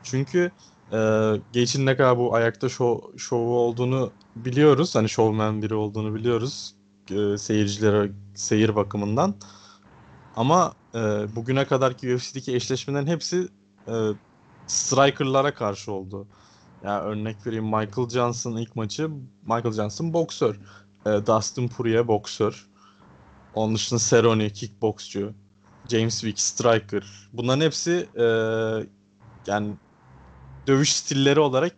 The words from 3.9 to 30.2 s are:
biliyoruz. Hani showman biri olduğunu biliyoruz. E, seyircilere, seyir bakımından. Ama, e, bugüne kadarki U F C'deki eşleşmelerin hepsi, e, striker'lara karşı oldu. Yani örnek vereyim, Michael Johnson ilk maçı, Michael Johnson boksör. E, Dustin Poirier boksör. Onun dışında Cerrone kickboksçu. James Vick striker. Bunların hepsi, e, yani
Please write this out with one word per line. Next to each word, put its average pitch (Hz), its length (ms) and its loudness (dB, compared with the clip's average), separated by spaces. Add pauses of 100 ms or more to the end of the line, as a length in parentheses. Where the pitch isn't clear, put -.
biliyoruz. 131 580 4
Hani 110 140 4
showman 107 540 2
biri 107 120 -4
olduğunu 107 400 -4
biliyoruz. 117 600 -4 (360)
E, 101 280 0
seyircilere, 104 720 2 (240)
seyir 107 420 2
bakımından. 104 580 0 (1000)
Ama, 156 360 2 (220)
e, 117 40 -4 (380)
bugüne 131 280 -2
kadarki 127 500 0
U 123 40 -2
F 123 60 -6
C'deki 127 300 -8
eşleşmelerin 135 520 -4
hepsi, 175 420 -2 (400)
e, 113 60 -6 (720)
striker'lara 139 880 2
karşı 104 380 -6
oldu. 98 340 -10 (580)
Yani 101 180 -2
örnek 107 440 -6
vereyim, 113 180 -4
Michael 110 440 -2
Johnson 120 480 -2
ilk 113 200 -8
maçı, 113 320 -4 (340)
Michael 113 300 -2
Johnson 107 400 -4
boksör. 139 480 -2 (460)
E, 104 40 2 (160)
Dustin 117 420 0
Poirier 117 400 0
boksör. 107 580 -2 (880)
Onun 110 200 0
dışında 113 260 -2
Cerrone 110 500 4
kickboksçu. 104 840 -6 (560)
James 113 360 0
Vick 107 160 -4
striker. 107 640 0 (280)
Bunların 123 280 0
hepsi, 170 460 0 (100)
e, 117 80 2 (1200)
yani 104 280 -2 (920)